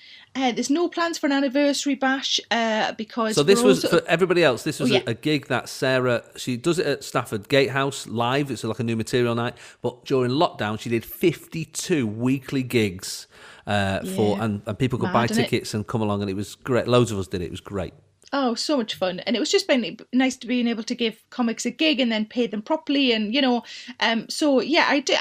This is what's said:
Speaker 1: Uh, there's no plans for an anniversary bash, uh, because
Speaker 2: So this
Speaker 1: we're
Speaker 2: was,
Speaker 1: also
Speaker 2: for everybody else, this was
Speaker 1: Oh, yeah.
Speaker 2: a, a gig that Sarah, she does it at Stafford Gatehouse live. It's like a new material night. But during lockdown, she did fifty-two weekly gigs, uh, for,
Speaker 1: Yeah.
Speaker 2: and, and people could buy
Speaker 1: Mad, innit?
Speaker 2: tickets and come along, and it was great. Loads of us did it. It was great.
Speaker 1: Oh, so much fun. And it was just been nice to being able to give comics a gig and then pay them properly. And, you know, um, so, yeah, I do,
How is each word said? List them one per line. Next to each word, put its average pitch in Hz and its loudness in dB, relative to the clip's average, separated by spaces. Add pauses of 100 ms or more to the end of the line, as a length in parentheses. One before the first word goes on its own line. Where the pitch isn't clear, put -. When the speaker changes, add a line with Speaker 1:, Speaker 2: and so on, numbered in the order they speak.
(340)
Speaker 1:
Uh, 254 0
there's 247 -2
no 330 2
plans 339 -4
for 311 -2
an 277 2
anniversary 277 2
bash, 269 0 (120)
uh, 220 0
because 220 -4
Speaker 2:
So - 4
this 202 6
Speaker 1:
we're 233 6
Speaker 2:
was, 170 6
Speaker 1:
also 170 4
Speaker 2:
for - 0
everybody 175 4
else, 123 4
this 156 -4
was 240 2
Speaker 1:
Oh, 202 4
yeah. 185 4
Speaker 2:
a, 117 -2
a - -6
gig 147 -2
that 120 -2
Sarah, 127 0 (120)
she 123 -6
does 165 0
it - 0
at 139 -2
Stafford 113 -4
Gatehouse 135 0
live. 127 0
It's 113 -6
like 110 -4
a 120 -2
new 117 -2
material 117 0
night. 117 -4 (260)
But - -6
during 123 2
lockdown, 127 0
she - -10
did 117 0
fifty-two - -2
weekly 127 -2
gigs, 110 -2 (400)
uh, 98 0
for, 98 0
Speaker 1:
Yeah. 110 -2
Speaker 2:
and, 104 -2
and 107 -6
people 127 0
could - -2
buy 120 2
Speaker 1:
Mad, 117 0
innit? 214 -2
Speaker 2:
tickets - -2
and 107 -4
come 117 -2
along, 101 0
and 101 -2
it 95 -4
was 101 -6
great. 117 0
Loads 120 4
of 101 -2
us 92 -6
did 90 -4
it. - -6
It - -10
was - -10
great. 95 -8 (400)
Speaker 1:
Oh, 254 0
so 302 -2
much 220 -2
fun. 180 -4
And 226 -2
it - 0
was 302 -2
just 392 2
been 226 0 (140)
nice 262 2
to 220 -10
being 240 0
able 233 -2
to 247 -6
give 226 -4
comics 226 -2
a 240 -2
gig 302 0
and 240 2
then 220 -2
pay 240 -2
them 208 -6
properly. 285 0
And, 220 -2
you 285 0
know, 247 2 (380)
um, 226 0
so, 277 2
yeah, 294 2
I 277 2
do, 320 0